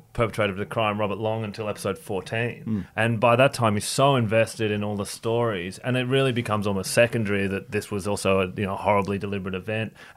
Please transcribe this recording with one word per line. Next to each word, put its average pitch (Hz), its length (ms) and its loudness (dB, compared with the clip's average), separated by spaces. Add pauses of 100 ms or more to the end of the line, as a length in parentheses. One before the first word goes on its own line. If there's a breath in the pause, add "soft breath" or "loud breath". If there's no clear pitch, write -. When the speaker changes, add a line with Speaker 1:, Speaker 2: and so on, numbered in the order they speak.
(120)
Speaker 1:
perpetrator 107 400 0
of 90 60 -8
the 101 80 -6
crime, 107 340 0
Robert 101 180 -2
Long, 110 240 -2
until 107 260 -6
episode 98 300 -4
fourteen. 113 680 -6
Speaker 2:
Mm. 104 300 -4
Speaker 1:
And 113 240 2
by 117 160 6
that 131 200 6
time, 110 200 2
you're 104 60 0
so 139 340 2
invested 110 560 2
in 104 140 -2
all 104 100 -4
the 98 120 -4
stories, 113 720 -2
and 127 180 -2
it 127 100 -2
really 135 260 2
becomes 107 340 -2
almost 95 260 -2
secondary 101 560 2
that 95 240 -6
this 107 180 -4
was 98 160 -4
also 98 340 2
a, 92 80 2
you 98 180 -4
know, 98 100 -4
horribly 101 420 2
deliberate 98 360 -6
event. 107 400 -6 (220 loud breath)